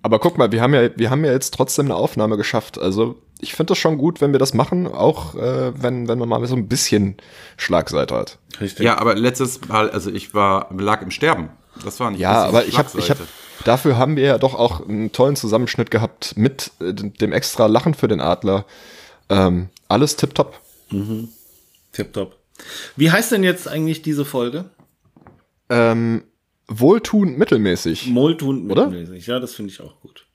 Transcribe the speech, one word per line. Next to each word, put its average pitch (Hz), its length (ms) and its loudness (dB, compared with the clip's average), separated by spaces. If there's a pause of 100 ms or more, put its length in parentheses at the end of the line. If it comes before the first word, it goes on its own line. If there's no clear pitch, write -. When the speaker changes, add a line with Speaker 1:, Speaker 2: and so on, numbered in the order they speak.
Speaker 1:
Aber 110 200 2
guck 170 180 2
mal, 113 140 4
wir 113 100 2
haben 131 100 4
ja, 123 240 6
wir 113 140 2
haben 143 140 0
ja 143 80 2
jetzt 131 200 -2
trotzdem - 340 0
eine 107 100 -2
Aufnahme 110 420 0
geschafft, - 400 -4
also 110 420 -2 (200)
ich - 140 -12
find 160 140 -2
das 185 80 2
schon 160 220 0
gut, 160 240 0
wenn 143 100 4
wir 135 60 4
das 135 160 2
machen, 180 320 0
auch, 82 480 0
äh, 127 380 -4 (100)
wenn, 123 260 -2
wenn 117 100 0
man 120 100 -2
mal 117 180 0
so 127 100 -2
ein 104 120 -4
bisschen 101 480 0 (420)
Schlagseite 80 560 0
hat. - 240 -6 (220)
Speaker 2:
Richtig. 104 260 -2
Speaker 3:
Ja, 117 120 4
aber 110 180 2
letztes 123 520 -2
Mal, 107 220 2
also 98 200 -6
ich 98 220 -10
war, 98 400 0
lag 101 300 -2
im 95 80 -10
Sterben. 98 400 -2 (340)
Das - 160 -10
war 120 100 -2
nicht 95 100 -6
Speaker 1:
Ja, 101 260 4
Speaker 3:
ein - 60 0
bisschen 113 40 4
Speaker 1:
aber 117 120 4
ich - 100 0
hab, - 160 2
ich - 160 -2
hab, - 80 2
Speaker 3:
Schlagseite. 82 100 -12 (360)
Speaker 1:
dafür 123 340 2
haben 143 180 2
wir 135 80 2
ja 135 140 4
doch 131 160 2
auch 113 340 0
einen 107 240 -4
tollen 139 240 2
Zusammenschnitt 117 540 -2
gehabt - 480 -2
mit, 135 320 0 (100)
äh, 90 140 -4
dem 101 380 -4
extra - 340 0
Lachen 117 260 4
für 135 160 0
den 95 120 0
Adler. 95 440 0 (640)
Ähm, 92 400 2 (200)
alles 131 280 2
tipptopp. - 420 -2 (320)
Speaker 2:
Mhm. 110 380 -6 (640)
Tipptopp. 98 440 -10 (600)
Wie 156 140 4
heißt 214 220 0
denn 202 100 2
jetzt 180 260 0
eigentlich 156 340 -4
diese 147 220 -2
Folge? 135 460 -6 (1000)
Speaker 1:
Ähm, 117 540 2 (460)
wohltuend 170 680 2
mittelmäßig. 104 760 0
Speaker 2:
Wohltuend 135 560 0
Speaker 1:
Oder? 254 160 4
Speaker 2:
mittelmäßig, 87 400 -10
ja, 123 140 -4
das 123 140 -12
find 104 160 -12
ich 95 100 -20
auch - 200 -20
gut. - 340 -20